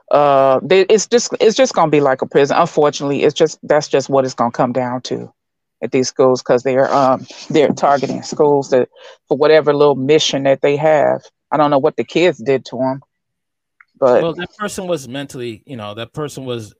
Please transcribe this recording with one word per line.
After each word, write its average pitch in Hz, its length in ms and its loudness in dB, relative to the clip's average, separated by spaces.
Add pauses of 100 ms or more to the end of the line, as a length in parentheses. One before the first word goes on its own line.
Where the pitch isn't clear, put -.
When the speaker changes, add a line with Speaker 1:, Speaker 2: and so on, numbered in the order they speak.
(120)
Speaker 1:
Uh, 135 500 4
they, 185 200 4
it's 202 260 2
just, - 320 0
it's 214 180 2
just 262 160 2
gonna 165 160 0
be 147 120 2
like 135 200 0
a - 60 -4
prison. 139 300 2
Unfortunately, 147 680 0
it's 143 100 2
just, 160 300 0
that's 151 240 0
just 143 220 -2
what 135 160 2
it's 127 100 -8
gonna 120 160 -2
come 123 220 -2
down 127 300 -4
to 120 300 -10 (480)
at 120 100 -8
these 131 160 0
schools, 127 360 0
'cause 127 180 0
they're, 131 320 0
um, 131 320 0 (240)
they're 147 200 2
targeting 139 520 -2
schools 143 480 0
that, 123 200 0 (380)
for 156 80 -2
whatever 151 380 4
little 143 220 2
mission 139 480 0
that 139 180 0
they 143 140 0
have. 143 480 0 (280)
I - 60 -2
don't 147 140 0
know 143 80 2
what 147 180 0
the 135 60 -4
kids 165 340 0
did 131 280 -2
to 120 160 -12
'em, 131 200 -6 (1000)
but 180 220 4
Speaker 2:
Well, 165 120 -2
that 175 240 -12
person 202 300 -10
was 151 200 -6
mentally, 123 580 -12
you 139 120 -16
know, 104 180 -12
that 113 180 -14
person 143 320 -12
was, 117 340 -10